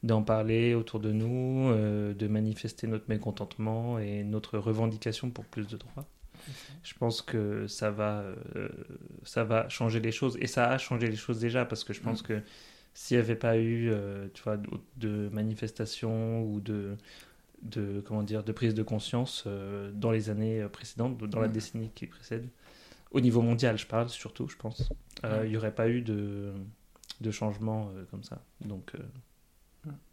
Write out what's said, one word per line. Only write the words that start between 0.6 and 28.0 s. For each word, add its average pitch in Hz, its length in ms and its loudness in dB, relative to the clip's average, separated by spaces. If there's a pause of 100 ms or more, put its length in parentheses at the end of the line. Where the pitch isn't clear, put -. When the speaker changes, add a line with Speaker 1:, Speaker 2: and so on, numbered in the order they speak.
Speaker 1:
autour 113 260 0
de 107 100 2
nous, 127 580 4
euh, 104 440 4
de 104 140 0
manifester 107 600 0
notre 110 220 -2
mécontentement 110 880 -2
et 104 240 -2
notre 107 340 -2
revendication 110 760 0
pour 117 140 -10
plus 104 220 -6
de 110 100 -8
droits, - 300 -12 (380)
Speaker 2:
C'est 143 80 -12
ça. - 200 -16 (100)
Speaker 1:
je - 100 -14
pense 117 280 0
que 104 460 -2
ça 104 240 0
va, 104 300 0 (340)
euh, 98 140 -4 (540)
ça - 200 0
va 113 240 4
changer 113 320 2
les 113 140 2
choses. 131 260 0
Et 127 80 0
ça 120 220 4
a 131 80 4
changé 120 300 0
les 107 100 0
choses 113 220 -2
déjà, 120 260 2
parce 113 180 -6
que - 80 -8
je 101 100 -6
pense 110 220 -2
Speaker 2:
Mm. - 40 -12
Speaker 1:
que 107 140 0 (520)
s'il - 240 2
y - 20 8
avait 113 160 4
pas 113 220 4
eu, 117 340 4
euh, 101 420 -2
tu - 100 -18
vois, 107 140 0
de, 104 120 -4 (280)
de 104 360 0
manifestations 110 1120 -2
ou 104 180 -2
de, 101 340 -2 (680)
de, 101 420 -2
comment 107 180 0
dire, 107 200 0
de 110 80 -2
prise 113 220 4
de 110 100 2
conscience, 120 640 -2
euh, 101 460 -4
dans 107 180 2
les 110 180 2
années, 110 320 2
euh, 101 80 -2
précédentes, 120 480 -4
dans 110 240 -2
la 110 60 4
Speaker 2:
Mm. 110 40 2
Speaker 1:
décennie 110 440 -4
qui - 120 -10
précède, 117 400 -8 (640)
au 139 100 4
niveau 120 200 8
mondial, 117 360 6
je - 100 -4
parle 117 220 2
surtout, - 380 -8
je - 80 -12
pense, - 340 -2 (340)
euh, 110 200 0
Speaker 2:
Mm. - 40 0
Speaker 1:
il 110 60 0
y 110 40 0
aurait 107 180 0
pas 117 140 4
eu 120 120 2
de, 101 520 -2 (680)
de 110 100 -2
changement, 107 640 -2
euh, 92 160 -12